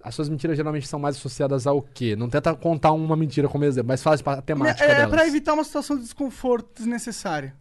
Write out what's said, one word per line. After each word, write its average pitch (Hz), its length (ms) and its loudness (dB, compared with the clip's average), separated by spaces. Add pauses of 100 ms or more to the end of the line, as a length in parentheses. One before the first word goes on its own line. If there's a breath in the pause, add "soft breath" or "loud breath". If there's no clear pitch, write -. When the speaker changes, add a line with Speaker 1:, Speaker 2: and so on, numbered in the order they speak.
Speaker 1:
As 117 120 -12
suas 151 120 -2
mentiras 160 280 -2
geralmente 151 320 -4
são 151 100 -6
mais 143 160 -2
associadas 135 500 -2
ao 143 160 2
quê? 117 360 -2
Não 120 120 -2
tenta 147 280 2
contar 160 340 2
uma 160 240 2
mentira 151 340 0
como 147 160 -2
exemplo, 127 220 2
mas 131 160 0
fala, 156 140 4
tipo, 143 140 -4
a 139 120 -4
temática 285 420 0
Speaker 2:
É, 294 60 6
é 285 60 6
Speaker 1:
delas. 285 160 4
Speaker 2:
pra 320 160 6
evitar 302 260 0
uma 302 80 2
situação 294 340 -4
de 247 60 -6
desconforto 240 640 -2 (100)
desnecessária. 202 840 -4